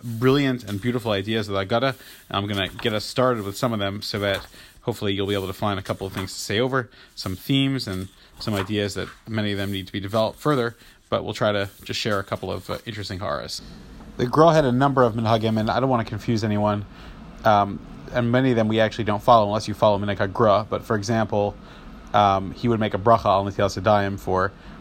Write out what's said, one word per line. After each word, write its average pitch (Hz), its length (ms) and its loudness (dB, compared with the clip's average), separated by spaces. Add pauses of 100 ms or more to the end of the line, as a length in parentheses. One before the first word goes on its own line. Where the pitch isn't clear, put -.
brilliant 127 580 2
and 101 180 -6
beautiful 120 300 -2
ideas 104 380 -2
of 101 60 -4
the 98 100 0
Haggadah, 117 320 0 (320)
and 101 80 -4
I'm 101 100 0
gonna 98 220 -2
get - 240 -4
us 107 120 -2
started 123 380 0
with 98 140 -6
some 123 160 -2
of 107 80 -4
them 101 200 -4
so 104 200 -6
that 98 260 -2 (360)
hopefully 104 300 -4
you'll 98 140 -2
be 101 80 0
able 98 120 -2
to 92 60 -6
find 101 260 -4
a 98 40 -8
couple 98 240 -6
of 95 80 -12
things 95 180 -6
to - 80 -10
say 101 200 -2
over, 127 300 -2 (240)
some 92 220 -8
themes 135 500 0
and 92 220 -6 (300)
some 110 160 -4
ideas 101 400 -2
that 90 140 -6 (180)
many 107 260 -2
of 98 60 -4
them 98 120 -4
need 95 160 -6
to - 60 -14
be 101 80 -6
developed 101 380 -2
further, 123 380 0 (340)
but 98 140 -2
we'll 107 100 -6
try 107 180 2
to 101 160 -2 (160)
just - 160 -6
share 104 180 0
a 98 60 -4
couple 98 260 -6
of, 92 200 -8
uh, 95 160 -6
interesting 104 320 -10
ha'aros. 71 420 -6 (560)
The 123 100 0
Gra 156 260 6
had 156 120 6
a 123 80 2
number 131 300 4
of 117 120 4
minhagim, 110 440 2
and 110 120 0
I 117 100 0
don't 135 100 2
wanna 117 140 2
confuse 110 400 -2
anyone, 104 420 0 (580)
um, 101 360 4 (320)
and 120 180 0
many 127 200 4
of 117 60 2
them 110 120 4
we 110 120 2
actually 110 240 0
don't 104 180 0
follow 117 240 6
unless 107 220 -2
you 104 60 -6
follow 104 240 4
Minhag 101 180 -2
HaGra. 98 520 4
But 87 160 -6
for 113 120 0
example, 104 580 0 (580)
um, 98 400 4
he - 160 -4
would 117 120 2
make 107 140 -2
a 98 40 -4
bracha 110 280 6
al 98 180 4
Netilas 101 360 -2
Yadayim 98 380 2
for 95 340 -2 (280)